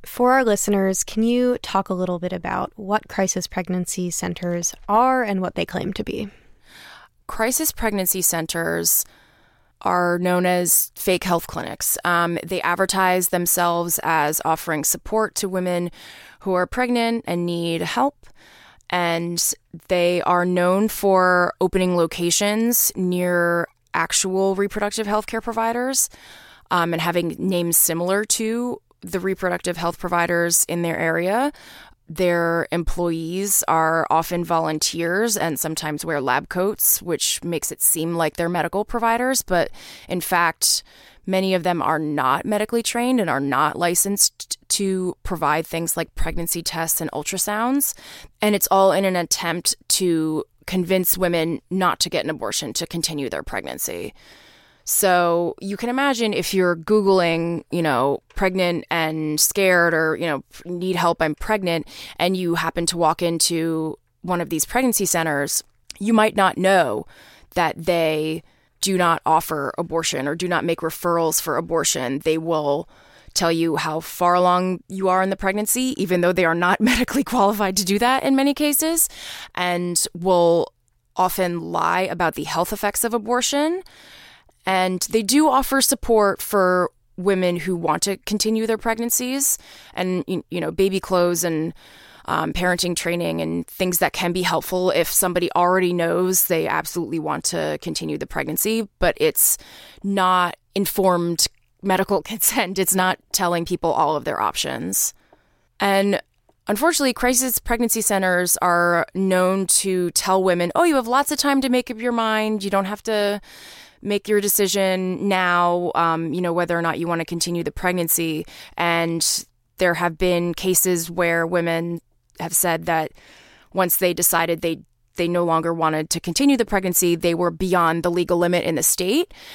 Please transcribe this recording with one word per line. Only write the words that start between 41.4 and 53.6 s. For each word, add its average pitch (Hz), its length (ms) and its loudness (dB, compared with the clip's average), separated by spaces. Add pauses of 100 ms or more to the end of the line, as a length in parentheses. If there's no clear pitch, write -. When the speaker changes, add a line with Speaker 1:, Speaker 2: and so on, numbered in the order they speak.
Speaker 2:
of 180 100 0
them 175 180 0
are 156 180 0
not 147 460 0
medically 214 360 0
trained 240 380 0
and 180 100 0
are 135 120 0
not 139 360 0
licensed 180 800 0 (120)
to 190 540 -2
provide 160 440 -2
things 165 300 -4
like - 180 -6
pregnancy - 480 -2
tests 165 380 -4
and 160 100 -6
ultrasounds. 214 840 -2 (480)
And 208 140 2
it's - 160 0
all 190 220 6
in 190 100 2
an 185 140 2
attempt 170 580 -2 (140)
to 160 560 0 (200)
convince 185 520 0
women 170 520 0
not 185 300 0
to - 100 -2
get 160 140 -2
an 151 60 -4
abortion, - 440 -6
to - 140 -6
continue 147 420 -6
their 76 140 -6
pregnancy. 87 680 -8 (760)